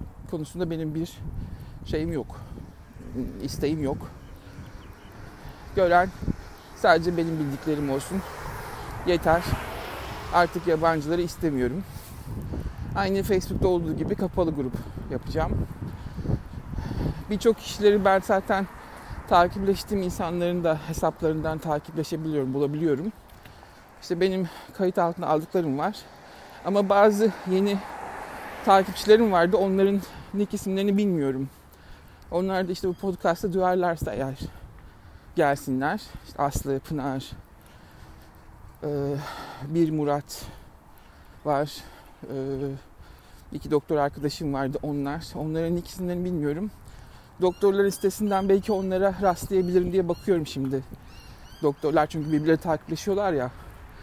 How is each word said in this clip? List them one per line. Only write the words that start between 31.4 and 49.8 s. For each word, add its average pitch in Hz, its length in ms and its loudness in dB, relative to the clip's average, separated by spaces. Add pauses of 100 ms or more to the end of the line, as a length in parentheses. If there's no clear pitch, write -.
Onlar 185 360 0
da 175 40 -2
işte 180 160 -4
bu 180 60 0
podcast'ı 180 600 -2
duyarlarsa 180 600 2
eğer 135 260 -4 (960)
gelsinler. 143 640 2 (260)
İşte - 160 -4
Aslı, 139 360 0
Pınar, 135 520 -4 (1500)
e, 151 60 -4 (800)
bir 160 240 2
Murat 147 540 -2 (1000)
var. 147 260 0 (520)
E, - 120 -10 (1160)
iki - 200 -6
doktor 151 260 2
arkadaşım 143 560 -2
vardı 139 300 -2
onlar. 143 420 -4 (100)
Onların 160 400 -2
nick 170 140 -6
isimlerini 180 360 -4
bilmiyorum. 170 460 -2 (720)
Doktorların 196 480 4
sitesinden 196 600 0
belki 196 220 4
onlara 190 500 2
rastlayabilirim 180 720 2